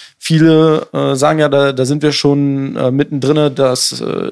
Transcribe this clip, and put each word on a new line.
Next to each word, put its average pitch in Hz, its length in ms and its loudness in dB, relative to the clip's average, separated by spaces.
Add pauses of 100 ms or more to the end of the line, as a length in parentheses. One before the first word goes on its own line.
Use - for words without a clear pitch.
(180)
Viele, 160 760 2
äh, 139 220 -2
sagen 147 240 0
ja, 151 100 2
da, 139 240 2
da 131 100 -2
sind 147 200 -2
wir 151 80 2
schon, 139 680 -2
äh, 131 140 -2
mittendrin. 143 640 0
Das, 127 460 -2
äh, - 300 -6